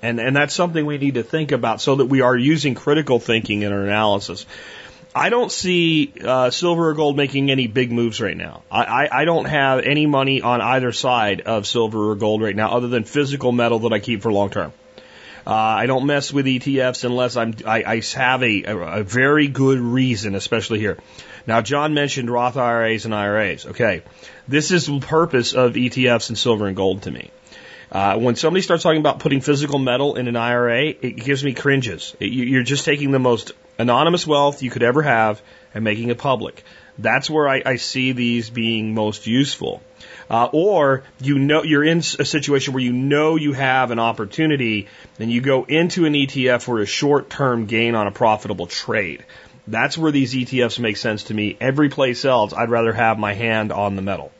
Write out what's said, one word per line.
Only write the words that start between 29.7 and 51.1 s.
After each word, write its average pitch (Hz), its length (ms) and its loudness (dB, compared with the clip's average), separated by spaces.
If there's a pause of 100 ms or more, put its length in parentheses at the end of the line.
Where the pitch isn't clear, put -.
metal 131 380 0
in 123 100 -4
an 120 80 -2
I 117 160 0
R 120 180 2
A, 131 200 2
it - 260 -6
gives 135 300 -2
me 139 80 0
cringes. 123 640 0
It, 104 60 -4
you, 123 180 -2
you're 127 200 2
just 135 200 -2
taking 143 280 0
the 135 80 2
most 123 340 0 (260)
anonymous 147 480 2
wealth 143 340 2
you 127 80 -4
could 117 140 -2
ever 123 180 4
have 113 400 2 (320)
and 107 80 -6
making 113 280 -2
it 117 80 -2
public. 123 480 -4 (320)
That's 117 320 0
where 151 180 2
I, 135 180 2
I 131 120 0
see 131 340 -2
these 120 380 -2
being 113 440 -2
most 107 340 -4
useful. 131 540 -2 (480)
Uh, 120 220 2
or 151 520 2 (180)
you 139 180 0
know, 147 240 0
you're 147 220 2
in 165 140 4
s-, - 200 -6
a 139 60 2
situation 139 480 0
where 131 100 -2
you 123 80 0
know 143 460 2
you 147 160 0
have 131 380 2
an 117 80 -2
opportunity 113 880 -2 (320)
and 113 120 -4
you 120 80 2
go 131 240 2
into 165 420 2
an 147 100 2
E 139 120 2
T 127 220 0
F 123 140 2
for 117 180 -2
a 101 40 0
short-term 139 800 0
gain 113 300 0
on 107 120 0
a 98 40 -4
profitable 110 560 0
trade. 101 560 -4 (440)
That's 117 300 -2
where 160 140 2
these 135 240 2
E 127 80 0
T 123 180 0
Fs 117 180 0
make 107 180 -2
sense 107 280 -4